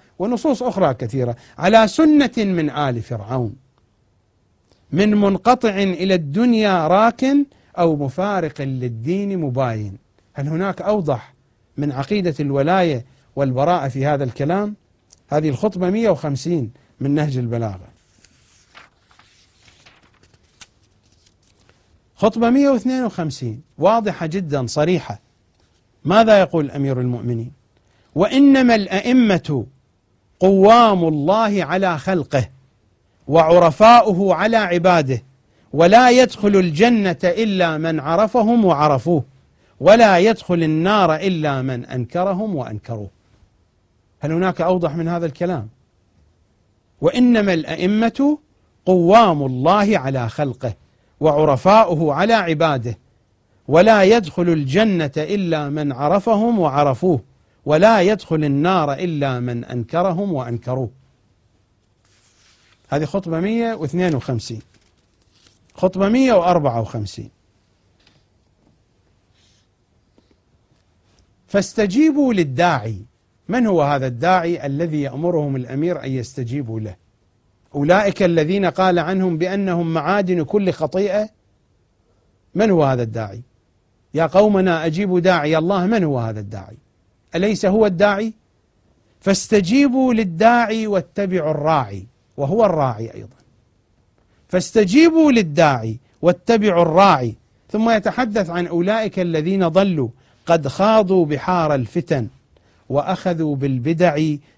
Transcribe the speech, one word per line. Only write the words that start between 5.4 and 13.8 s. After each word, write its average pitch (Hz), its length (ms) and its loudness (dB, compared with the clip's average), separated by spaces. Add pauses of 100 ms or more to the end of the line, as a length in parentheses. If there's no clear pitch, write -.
إلى 190 320 -2
الدنيا 185 720 0
راكن، 233 580 2 (320)
أو 170 180 2
مفارق 165 640 -4
للدين 135 800 -6
مباين". 120 580 -4 (360)
هل 139 140 -8
هناك 175 340 -6
أوضح 160 520 -4 (440)
من 143 140 -4
عقيدة 165 480 -4
الولاية 143 640 -2 (300)
والبراءة 139 520 -2